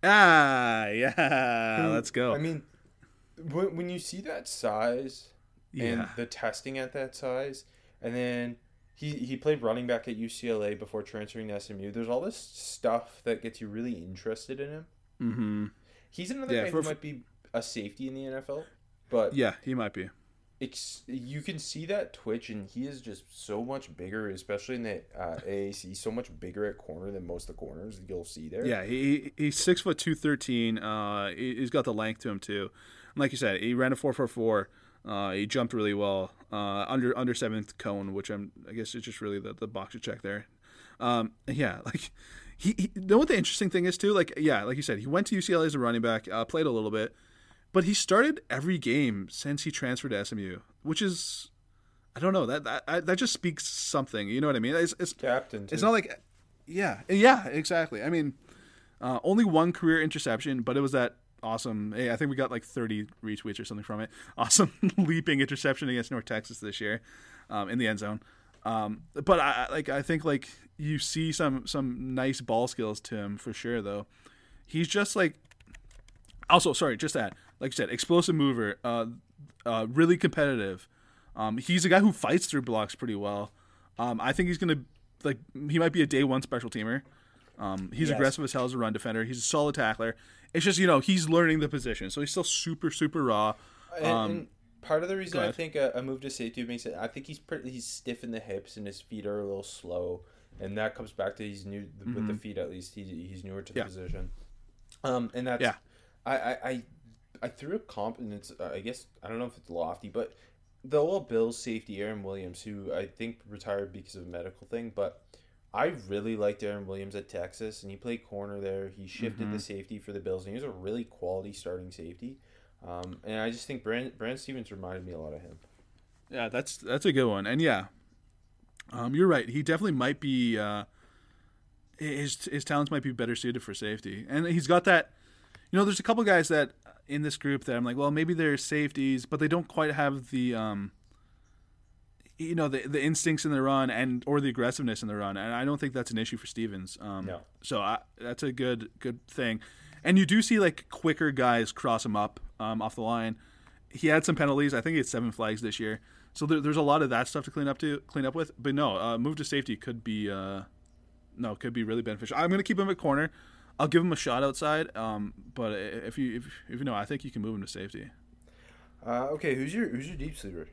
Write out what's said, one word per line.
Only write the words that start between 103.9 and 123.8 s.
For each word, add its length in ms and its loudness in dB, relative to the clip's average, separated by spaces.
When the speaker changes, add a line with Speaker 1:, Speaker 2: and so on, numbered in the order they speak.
Speaker 2:
um, 320 -2
and 120 -4
that's 160 -2
Speaker 1:
Yeah. 120 2
Speaker 2:
I, 100 0
I, 200 -2
I, 140 -4
I 60 -4
threw 280 -8
a 40 -4
comp, 380 -6
and 140 -8
it's, 260 -14
uh, 140 -6
I 80 -6
guess, 260 -10
I 60 -12
don't 120 -8
know 60 -4
if 100 -14
it's 140 -20
lofty, 380 -4
but 260 -6
the 140 2
old 300 2
Bills 320 2
safety 400 -6
Aaron 220 -4
Williams, 400 -10
who 320 -8
I 120 -4
think 420 -10
retired 440 -6
because 220 -16
of 80 -12
a 80 -14
medical 380 -10
thing, 260 -6
but 260 -4
I 180 0
really 280 -2
liked 260 0
Aaron 240 -4
Williams 300 -8
at 120 -10
Texas, 540 -8
and 80 -12
he 60 -12
played 280 -8
corner 360 -10
there. 280 -4
He 200 -14
shifted 380 -6
Speaker 1:
Mm-hmm. 80 -4
Speaker 2:
the 60 -4
safety 380 -10
for 140 -14
the 80 -6
Bills, 260 -4
and 80 -10
he 60 -8
was 40 -8
a 60 -8
really 340 -6
quality 480 -6
starting 380 -8
safety. 480 -14
Um, 380 -10
and 160 -4
I 100 0
just 160 -10
think 160 -8